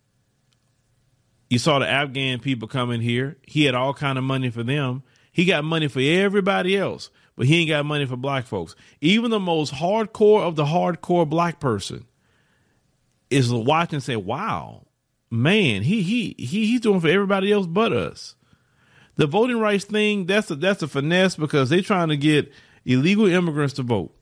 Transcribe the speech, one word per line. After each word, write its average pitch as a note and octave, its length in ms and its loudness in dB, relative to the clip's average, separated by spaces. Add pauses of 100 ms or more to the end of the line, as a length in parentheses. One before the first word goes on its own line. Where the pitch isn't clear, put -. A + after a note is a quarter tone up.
(1500)
You B2 100 2
saw C#3+ 200 2
the G#2 100 0
Afghan C3 520 -2
people A#2+ 280 -4
coming A#2+ 320 -4
here. A#2+ 420 -2
He D3+ 220 0
had C3 100 2
all C3 200 -2
kind C#3 240 -4
of C3 60 -4
money C3 260 -2
for A#2 120 -8
them. C3 400 -4 (300)
He F3+ 120 0
got E3 200 2
money D#3+ 240 -2
for C3 120 -4
everybody F#3+ 760 0
else, C#3+ 340 -6 (260)
but B2 100 -2
he E3 140 4
ain't D#3 80 0
got D3 160 0
money D3 220 -2
for B2+ 100 -6
black C3+ 300 -4
folks. F2 280 -8 (260)
Even A3+ 300 2
the G#3+ 100 0
most E3 320 -2
hardcore G#3 720 2
of E3 140 -2
the D3+ 80 0
hardcore F3 640 0
black E3 300 -2
person - 480 -4 (1200)
is B2+ 220 2
watching D3+ 440 0
and C3+ 60 -6
say, B2 140 -4
"Wow, G2+ 680 -8 (440)
man, B2+ 520 2
he, F#3+ 200 0
he, G#3+ 360 -2
he, G3+ 280 -4
he's A#3 140 0
doing G#3 200 2
for D#3+ 80 0
everybody G3 440 2
else G3+ 140 0
but F#3 260 0
us." - 440 -6 (800)
The D3+ 120 2
voting A3+ 320 2
rights G#3 240 0
thing, G#3 420 0
that's G3+ 240 0
a, D#3 60 -6
that's F#3 260 0
a D3+ 60 -4
finesse F3 480 2
because C#3+ 340 2
they F3+ 120 2
trying F3 260 0
to D3+ 80 0
get D3 360 2 (320)
illegal F3+ 420 4
immigrants D#3+ 480 0
to C3+ 100 -6
vote. G#2 380 -2